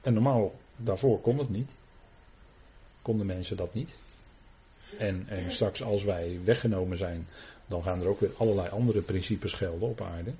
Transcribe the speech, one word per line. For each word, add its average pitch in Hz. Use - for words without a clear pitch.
En 127
normaal, 113
daarvoor 113
kon 127
het 139
niet. 113
Konden 110
mensen 92
dat 90
niet. 139
En, 95
en 92
straks -
als 101
wij 90
weggenomen 95
zijn, 85
dan 87
gaan 90
er 90
ook 101
weer -
allerlei 98
andere 110
principes 95
gelden 90
op 113
aarde. 90